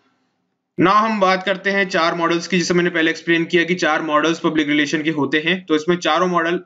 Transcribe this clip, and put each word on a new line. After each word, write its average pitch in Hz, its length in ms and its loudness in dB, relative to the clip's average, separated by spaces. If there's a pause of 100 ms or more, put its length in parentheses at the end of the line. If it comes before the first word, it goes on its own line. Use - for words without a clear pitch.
(800)
Now 185 120 4
हम 214 260 2
बात 185 240 2
करते 196 260 -4
हैं 196 200 0
चार 170 260 0
मॉडल्स 170 320 -2
की, 190 100 0
जिसे 170 160 0
मैंने 175 160 2
पहले 165 220 0
explain 165 340 0
किया 170 180 2
कि 175 120 -2
चार 160 260 0
मॉडल्स 156 380 0
पब्लिक 156 280 0
रिलेशन 151 360 0
के 156 60 0
होते 147 300 -2
हैं। 185 260 -2
तो 156 100 0
इसमें 170 220 0
चारों 170 300 0
मॉडल 170 380 0